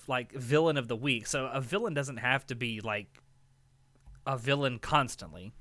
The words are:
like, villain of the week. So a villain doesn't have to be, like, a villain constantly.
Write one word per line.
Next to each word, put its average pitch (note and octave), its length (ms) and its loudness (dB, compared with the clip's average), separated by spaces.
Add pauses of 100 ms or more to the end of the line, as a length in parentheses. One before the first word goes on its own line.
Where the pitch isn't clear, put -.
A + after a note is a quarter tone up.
like, B2+ 260 -2
villain D3 440 4
of A#2+ 100 -2
the A#2 80 -2
week. A#2+ 320 0
So D3 240 0
a C3+ 100 -2
villain F3+ 320 0
doesn't C#3 240 -2
have B2+ 300 2
to B2+ 80 -4
be, A#2 260 -4
like, G#2 260 -4 (1200)
a C3+ 100 -2
villain C3+ 420 0
constantly. G2+ 800 -2